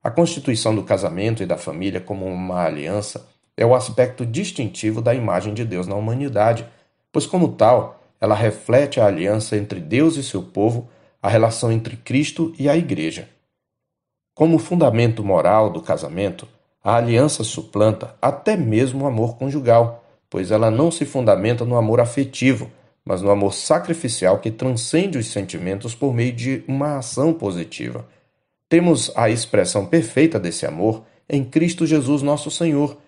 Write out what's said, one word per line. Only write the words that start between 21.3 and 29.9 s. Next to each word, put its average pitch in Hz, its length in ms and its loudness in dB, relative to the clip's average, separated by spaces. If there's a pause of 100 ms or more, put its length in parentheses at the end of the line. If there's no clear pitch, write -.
no 120 100 -2
amor 113 240 4
afetivo, 131 720 0 (320)
mas 92 180 -4
no 101 100 2
amor 101 220 2
sacrificial 143 840 0
que 110 120 -6
transcende 131 680 -2
os 113 100 -4
sentimentos 98 680 -8
por 135 200 -2
meio 120 180 0
de 127 360 -6
uma 139 300 -2
ação 135 360 0
positiva. 82 760 -8 (600)
Temos 165 460 2
a 113 140 4
expressão 104 560 0
perfeita 156 540 2